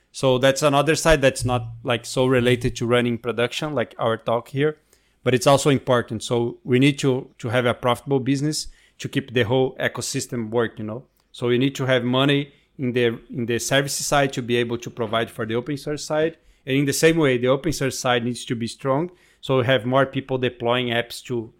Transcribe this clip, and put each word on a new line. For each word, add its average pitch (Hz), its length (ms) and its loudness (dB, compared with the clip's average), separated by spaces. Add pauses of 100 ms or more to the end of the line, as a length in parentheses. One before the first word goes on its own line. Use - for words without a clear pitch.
(140)
So 127 260 2
that's 135 240 2
another 143 320 4
side 156 260 4
that's - 240 2
not, 120 220 -2 (160)
like, 120 200 -2
so 131 220 -2
related 123 520 2
to 120 100 -4
running 120 320 2
production, 123 560 -4
like 117 240 -4
our 113 180 0
talk 117 300 -4
here, 147 300 -2 (460)
but 127 120 2
it's 120 100 2
also 143 240 6
important. 120 540 0
So 120 400 -2
we 123 160 2
need 139 200 4
to, 131 380 0
to 120 120 -10
have 120 180 2
a 117 80 2
profitable 127 440 0
business 139 480 -2 (300)
to - 120 -8
keep 139 240 -4
the 120 100 2
whole 131 320 0
ecosystem 123 760 -6
working, 113 360 -2
you 107 60 -8
know? 127 120 -12 (300)
So 123 160 -4
you 123 100 2
need 139 160 0
to 135 100 -4
have 127 180 2
money 139 480 2 (280)
in 123 140 -2
the, 120 260 0 (100)
in 135 160 -6
the 117 140 -2
service 143 340 0
side 143 400 0
to 135 80 -6
be 120 140 -2
able 120 240 0
to 120 100 -12
provide 113 400 -4
for 113 160 -8
the 110 80 -4
open 123 240 -4
source 147 260 -8
side. 156 340 -2 (280)
And 135 120 0
in 143 80 2
the 135 80 0
same 165 240 4
way, 135 200 4
the 123 120 2
open 139 240 0
source 131 260 -4
side 123 260 0
needs 123 200 -6
to 127 100 -4
be 113 100 -6
strong. 139 460 -4 (300)
So 131 180 0
we 117 60 2
have 123 200 2
more 135 220 2
people 131 320 -4
deploying 123 480 -2
apps 117 380 -4
to 117 340 -6